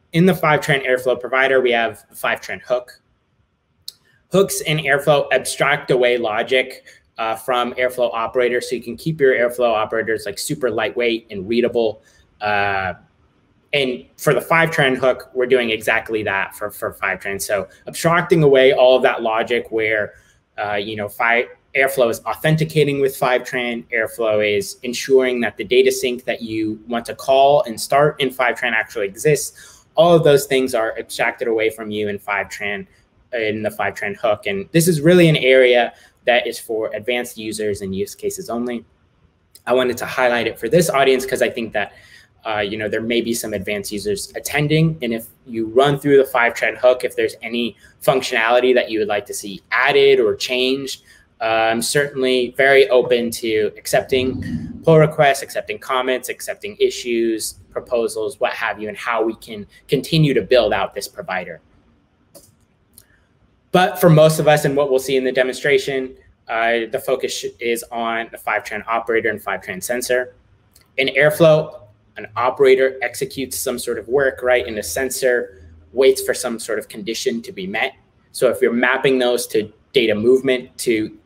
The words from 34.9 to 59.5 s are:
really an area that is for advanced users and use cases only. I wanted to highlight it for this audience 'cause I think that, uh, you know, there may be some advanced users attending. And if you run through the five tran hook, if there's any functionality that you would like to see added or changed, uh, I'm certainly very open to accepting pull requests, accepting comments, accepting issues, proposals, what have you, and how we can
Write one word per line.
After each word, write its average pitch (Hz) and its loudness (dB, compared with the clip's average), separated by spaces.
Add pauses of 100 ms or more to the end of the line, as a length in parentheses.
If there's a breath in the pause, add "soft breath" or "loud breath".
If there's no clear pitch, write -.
really 170 6
an 156 4
area 123 4 (320 soft breath)
that 120 2
is 113 -8
for 110 -6
advanced 120 -6
users 107 -6
and 95 -6
use 98 -6
cases 98 -8
only. 120 -6 (840)
I 120 2
wanted 123 0
to 107 -8
highlight 120 0
it 110 -8
for 113 -6
this 160 4
audience 131 4
'cause 117 -2
I 117 2
think 113 -8
that, 101 -4 (520 loud breath)
uh, 107 -4
you 104 -4
know, 110 -4
there 113 -4
may 117 0
be 117 -2
some 113 -6
advanced 101 -6
users 101 -6
attending. 156 0
And 117 -4
if 113 -8 (180)
you 113 -6
run 139 2
through 143 4
the 135 6
five 120 0
tran 110 -4
hook, 127 4
if 123 -6
there's 113 -2
any 117 -6 (260 soft breath)
functionality 127 2
that 117 2
you 110 -2
would 104 0
like 104 -2
to 101 -12
see 98 -12 (100)
added 139 4
or 104 2
changed, 127 -4 (380 soft breath)
uh, 113 2
I'm 117 -2
certainly 131 0
very 135 6
open 120 4
to 107 0
accepting - -4
pull 160 8
requests, 151 4
accepting 104 -8
comments, 127 -2
accepting 104 -10
issues, 117 -2 (160)
proposals, 113 -6
what 107 -2
have 104 -6
you, 104 -8
and 101 -12
how 117 -4
we 113 -4
can 107 -16 (220 soft breath)